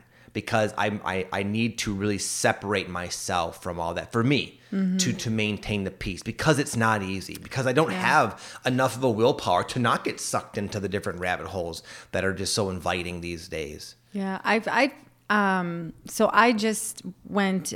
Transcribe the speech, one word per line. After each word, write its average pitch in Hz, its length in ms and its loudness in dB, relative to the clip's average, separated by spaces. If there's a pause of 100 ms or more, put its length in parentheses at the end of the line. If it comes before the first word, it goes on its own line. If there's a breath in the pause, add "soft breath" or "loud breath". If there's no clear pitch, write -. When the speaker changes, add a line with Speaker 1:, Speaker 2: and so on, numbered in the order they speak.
(340 soft breath)
Speaker 1:
Because 110 440 0
I, 104 260 0
I, 92 280 -2
I 98 100 -2
need 110 360 0
to 110 140 -2
really 101 260 0
separate 98 720 0
myself 90 720 -2
from 85 180 -6
all 85 140 -2
that 82 180 -6
for 117 120 4
me 120 300 2 (160)
Speaker 2:
Mm-hmm. 190 280 0
Speaker 1:
to, 180 160 2
to - 160 -4
maintain 104 540 -2
the 92 60 -2
peace, 90 320 -6
because - 360 2
it's 135 180 -2
not 110 260 4
easy, 95 400 -6
because 123 240 -4
I 131 60 2
don't 139 180 4
Speaker 2:
Yeah. 92 120 -2
Speaker 1:
have 123 640 2
enough 127 320 2
of 127 40 -2
a 131 80 4
willpower 107 540 4
to - 140 -4
not 120 260 2
get - 160 -4
sucked - 380 -4
into 104 200 -4
the 95 120 -2
different 92 300 -4
rabbit 90 260 0
holes 85 360 -6 (300 loud breath)
that 92 100 0
are 95 120 2
just 92 180 -4
so 101 160 2
inviting 87 540 -2
these 85 260 -8
days. 76 460 -8 (180)
Speaker 2:
Yeah, 190 320 -4
I've, 214 240 0
I've, 262 220 2 (400)
um, 180 640 0 (120)
so - 280 2
I 233 180 8
just 214 480 -2 (240)
went 190 520 0